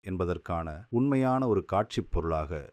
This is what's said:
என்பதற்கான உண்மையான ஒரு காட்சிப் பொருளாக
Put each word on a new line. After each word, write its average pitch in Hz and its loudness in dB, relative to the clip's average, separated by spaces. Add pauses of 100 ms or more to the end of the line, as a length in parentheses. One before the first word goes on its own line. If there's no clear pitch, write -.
என்பதற்கான 87 -2 (220)
உண்மையான 131 2
ஒரு 98 4
காட்சிப் 101 -2
பொருளாக 78 -2 (120)